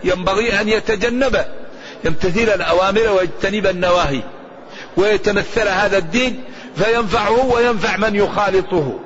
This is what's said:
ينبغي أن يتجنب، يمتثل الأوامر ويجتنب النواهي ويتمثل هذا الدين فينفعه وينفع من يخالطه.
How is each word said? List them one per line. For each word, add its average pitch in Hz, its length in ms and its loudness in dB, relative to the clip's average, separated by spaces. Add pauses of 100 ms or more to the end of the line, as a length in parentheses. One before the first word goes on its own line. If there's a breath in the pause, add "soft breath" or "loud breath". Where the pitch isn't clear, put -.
ينبغي 190 580 0
أن 214 80 -2
يتجنب، 220 760 0 (580 loud breath)
يمتثل 185 500 2
الأوامر 190 560 2
ويجتنب 196 580 0
النواهي 175 540 2 (760 loud breath)
ويتمثل 202 720 2
هذا 196 300 2
الدين 214 460 -2 (320 loud breath)
فينفعه 226 760 2
وينفع 226 440 2
من 208 180 0
يخالطه. 190 920 0